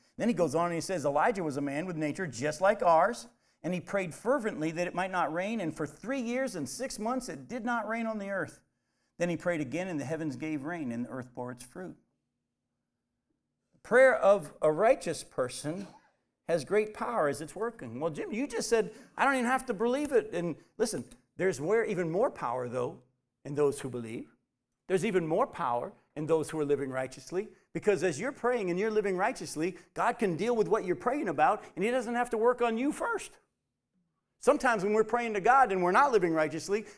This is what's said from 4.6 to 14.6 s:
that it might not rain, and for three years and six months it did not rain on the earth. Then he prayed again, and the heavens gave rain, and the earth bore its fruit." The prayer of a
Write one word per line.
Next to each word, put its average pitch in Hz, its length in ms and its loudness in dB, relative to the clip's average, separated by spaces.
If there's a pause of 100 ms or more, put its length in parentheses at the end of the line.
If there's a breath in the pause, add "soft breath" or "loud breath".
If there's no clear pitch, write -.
that 175 160 -2
it - 80 -8
might 185 160 -2
not 165 200 0
rain, 202 300 -2
and 160 160 -4
for 156 80 -2
three 254 360 -6
years 247 340 -2
and 151 120 -4
six - 300 -8
months 226 320 -4
it 139 180 -12
did 220 160 -8
not 233 240 -4
rain 226 200 -4
on 220 100 -4
the 196 140 -6
earth. 180 300 -6 (580)
Then 175 100 0
he 165 80 -2
prayed 170 240 -2
again, 151 260 -4
and 160 120 -4
the 139 60 -6
heavens 151 320 -4
gave 151 260 -6
rain, 156 280 -6
and 120 140 -4
the - 40 -14
earth 127 260 -10
bore 123 160 -8
its 131 120 -14
fruit." 180 320 -12 (1800)
The - 60 -20
prayer 254 360 6
of 196 440 4
a 156 120 4